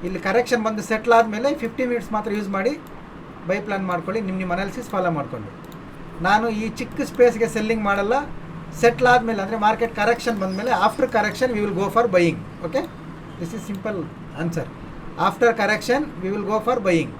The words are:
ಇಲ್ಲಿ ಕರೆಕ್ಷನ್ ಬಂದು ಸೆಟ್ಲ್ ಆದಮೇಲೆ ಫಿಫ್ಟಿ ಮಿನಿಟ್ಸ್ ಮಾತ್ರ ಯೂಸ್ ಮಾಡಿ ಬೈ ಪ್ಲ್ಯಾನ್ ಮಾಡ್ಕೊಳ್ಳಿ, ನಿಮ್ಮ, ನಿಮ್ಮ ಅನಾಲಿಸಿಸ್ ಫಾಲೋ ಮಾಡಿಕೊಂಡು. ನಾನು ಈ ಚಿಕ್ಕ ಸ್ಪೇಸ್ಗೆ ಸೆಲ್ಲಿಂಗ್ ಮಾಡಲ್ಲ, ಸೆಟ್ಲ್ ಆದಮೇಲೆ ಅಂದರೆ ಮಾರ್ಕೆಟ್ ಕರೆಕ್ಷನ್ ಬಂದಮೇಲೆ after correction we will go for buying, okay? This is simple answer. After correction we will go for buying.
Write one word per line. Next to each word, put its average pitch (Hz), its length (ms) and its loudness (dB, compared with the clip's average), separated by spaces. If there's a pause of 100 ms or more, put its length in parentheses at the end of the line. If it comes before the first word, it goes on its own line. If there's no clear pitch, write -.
ಇಲ್ಲಿ 180 200 -4
ಕರೆಕ್ಷನ್ 233 420 2
ಬಂದು 214 200 -2
ಸೆಟ್ಲ್ 220 300 2
ಆದಮೇಲೆ 226 320 2 (120)
ಫಿಫ್ಟಿ 233 280 -2
ಮಿನಿಟ್ಸ್ 240 260 -2
ಮಾತ್ರ 208 220 -2
ಯೂಸ್ 196 180 -4
ಮಾಡಿ 214 180 0 (760)
ಬೈ 196 160 2
ಪ್ಲ್ಯಾನ್ 196 260 -2
ಮಾಡ್ಕೊಳ್ಳಿ, 185 340 -2
ನಿಮ್ಮ, 185 160 -4
ನಿಮ್ಮ 185 160 -2
ಅನಾಲಿಸಿಸ್ 202 360 -6
ಫಾಲೋ 185 240 2
ಮಾಡಿಕೊಂಡು. 120 320 -6 (800)
ನಾನು 220 180 4 (180)
ಈ - 20 -2 (140)
ಚಿಕ್ಕ 254 320 -4
ಸ್ಪೇಸ್ಗೆ 233 440 6
ಸೆಲ್ಲಿಂಗ್ 214 340 0
ಮಾಡಲ್ಲ, 202 260 2 (680)
ಸೆಟ್ಲ್ 240 300 6
ಆದಮೇಲೆ 226 320 4
ಅಂದರೆ 214 220 -4
ಮಾರ್ಕೆಟ್ 220 360 2
ಕರೆಕ್ಷನ್ 226 420 2
ಬಂದಮೇಲೆ 190 280 -2 (140)
after 247 300 4
correction 214 400 2
we 208 100 2
will 196 160 -2
go 202 140 2
for 240 100 6 (100)
buying, 170 240 6 (280)
okay? 254 160 -2 (560)
This 170 180 -6
is - 40 -8 (100)
simple 196 280 -4 (440)
answer. 165 220 -2 (600)
After 233 220 4 (120)
correction 214 400 2 (220)
we 190 120 -2
will 202 180 -4
go 220 140 2
for 247 100 2 (100)
buying. 165 320 2